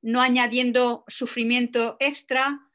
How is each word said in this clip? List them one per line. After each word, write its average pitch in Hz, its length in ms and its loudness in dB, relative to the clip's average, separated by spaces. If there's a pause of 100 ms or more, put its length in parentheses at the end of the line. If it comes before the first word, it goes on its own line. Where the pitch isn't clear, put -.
no 233 200 0
añadiendo 247 840 2
sufrimiento 240 920 -2
extra 277 600 -2 (160)